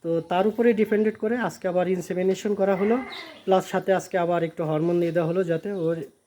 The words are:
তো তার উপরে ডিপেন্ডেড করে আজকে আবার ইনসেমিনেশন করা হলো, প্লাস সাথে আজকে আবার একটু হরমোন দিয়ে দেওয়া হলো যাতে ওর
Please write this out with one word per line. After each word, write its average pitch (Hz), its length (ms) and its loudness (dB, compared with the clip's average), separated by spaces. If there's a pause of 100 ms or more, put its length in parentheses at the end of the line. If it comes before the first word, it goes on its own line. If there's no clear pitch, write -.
তো 165 180 0
তার 180 260 0
উপরে 233 260 4
ডিপেন্ডেড 214 440 2
করে 220 200 -2
আজকে 190 320 -4
আবার 180 200 0
ইনসেমিনেশন 185 640 0
করা 196 220 2
হলো, 208 220 2 (460)
প্লাস 190 260 2
সাথে 190 220 0
আজকে 180 260 0
আবার 170 240 2
একটু 165 220 -4
হরমোন 160 360 0
দিয়ে 170 120 0
দেওয়া 170 160 0
হলো 185 160 0
যাতে 165 280 -2
ওর 170 240 -2 (300)